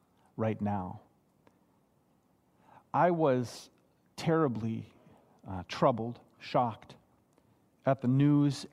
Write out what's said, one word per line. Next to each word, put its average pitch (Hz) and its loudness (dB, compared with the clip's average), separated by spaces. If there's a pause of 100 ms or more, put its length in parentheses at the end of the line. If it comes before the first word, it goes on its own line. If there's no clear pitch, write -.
(360)
right 107 -2
now. 101 -4 (1900)
I 165 4
was 135 -2 (460)
terribly, 113 -2 (560)
uh, 92 -10
troubled, 120 0 (180)
shocked - -4 (920)
at 135 0
the 120 0
news 143 4